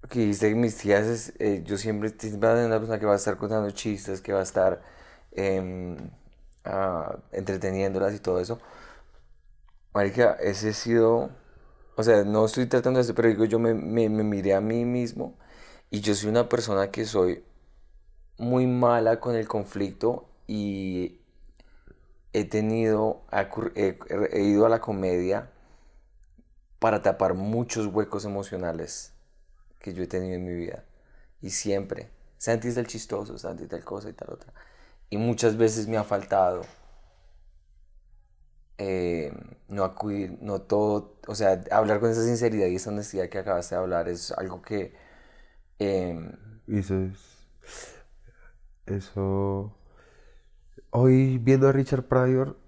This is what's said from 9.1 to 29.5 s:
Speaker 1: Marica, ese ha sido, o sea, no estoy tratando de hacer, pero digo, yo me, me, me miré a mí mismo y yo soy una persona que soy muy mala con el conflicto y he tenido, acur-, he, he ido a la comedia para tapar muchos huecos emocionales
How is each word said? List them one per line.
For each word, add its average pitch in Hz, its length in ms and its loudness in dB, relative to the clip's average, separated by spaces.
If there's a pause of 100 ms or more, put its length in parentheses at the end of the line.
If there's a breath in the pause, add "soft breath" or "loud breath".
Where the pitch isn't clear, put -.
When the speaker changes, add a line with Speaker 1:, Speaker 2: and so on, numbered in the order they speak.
Speaker 1:
Marica, 101 460 4
ese 104 300 -2
ha 107 40 -4
sido, 117 580 2 (640)
o 110 80 -2
sea, 110 200 8
no 107 220 4
estoy 123 220 0
tratando 127 320 4
de - 20 4
hacer, 113 140 0
pero 117 140 6
digo, 110 160 4
yo 113 140 0
me, 113 140 2
me, 110 360 0
me 107 140 0
miré 98 300 0
a 98 80 4
mí 113 240 -2
mismo 123 500 -4 (540 soft breath)
y 104 120 -6
yo 104 120 2
soy 101 160 -2
una 117 200 2
persona 98 420 0
que 110 140 -4
soy 92 380 0 (960)
muy 127 300 0
mala 120 520 4
con 123 160 -4
el 110 120 -2
conflicto 101 840 -4 (160)
y 98 760 -4 (1120 soft breath)
he 104 120 0
tenido, 110 840 0
acur-, 98 440 -2
he, 98 220 0 (400)
he 101 60 2
ido 104 240 6
a - 20 6
la 113 120 2
comedia 95 680 -2 (1300)
para 110 240 2
tapar 95 320 2
muchos 110 540 -2
huecos 101 380 -2
emocionales 90 880 -8 (720)